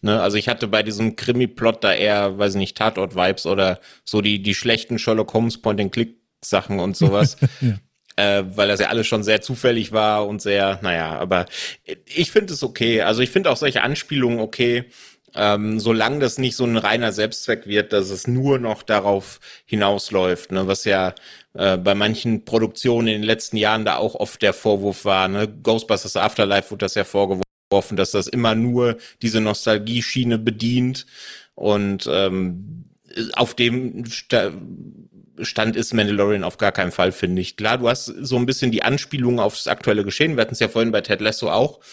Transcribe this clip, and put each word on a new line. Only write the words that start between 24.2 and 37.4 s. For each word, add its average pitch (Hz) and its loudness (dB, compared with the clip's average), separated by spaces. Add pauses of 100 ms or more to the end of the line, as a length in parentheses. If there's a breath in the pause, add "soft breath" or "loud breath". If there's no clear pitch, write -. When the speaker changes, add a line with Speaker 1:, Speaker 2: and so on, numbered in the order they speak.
Speaker 1:
der 101 4
Vorwurf 101 0
war, 95 4
ne, 101 -2
Ghostbusters 113 0
Afterlife 101 2
wurde 104 -4
das 95 -4
ja 104 0
vorgeworfen, 98 0
dass 95 0
das 98 0
immer 117 0
nur 120 2 (260 loud breath)
diese 113 0
Nostalgie-Schiene 113 0
bedient 117 -2 (500 loud breath)
und, 101 0
ähm, 95 -2 (480)
auf 120 0
dem 120 -2
Sta-, 104 -2 (880)
Stand 110 -2
ist - -4
Mandalorian 101 2
auf 90 -6
gar 101 2
keinen 90 -2
Fall, 92 2
finde 92 -2